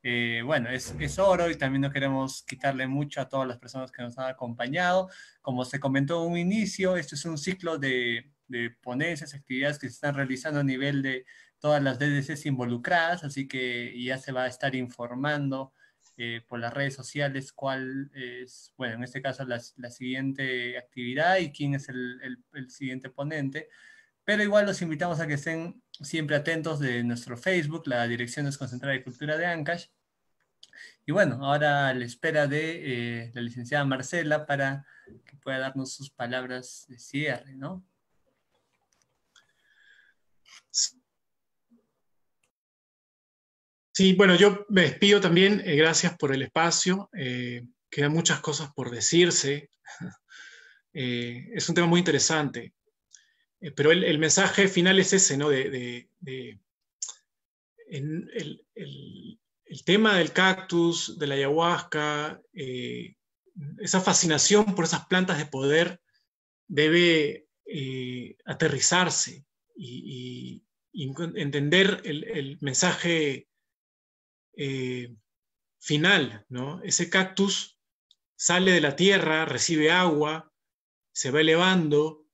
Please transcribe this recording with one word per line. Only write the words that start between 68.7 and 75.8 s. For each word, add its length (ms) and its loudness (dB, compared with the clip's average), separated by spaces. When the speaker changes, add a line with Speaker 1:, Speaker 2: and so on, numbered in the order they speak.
Speaker 2:
y, 840 -12
y, 120 -6
y 80 -6
entender 640 2
el, 220 -6
el 360 -8
mensaje, 840 0
eh, 560 -6
final, 680 4